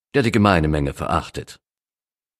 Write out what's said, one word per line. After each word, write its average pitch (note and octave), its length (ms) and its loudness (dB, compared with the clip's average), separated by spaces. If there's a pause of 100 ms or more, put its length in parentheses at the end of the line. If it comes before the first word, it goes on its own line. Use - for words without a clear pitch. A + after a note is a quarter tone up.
(140)
der C#3 100 0
die A2+ 80 -2
gemeine G2 360 4
Menge D2 260 -2
verachtet. - 640 -8 (800)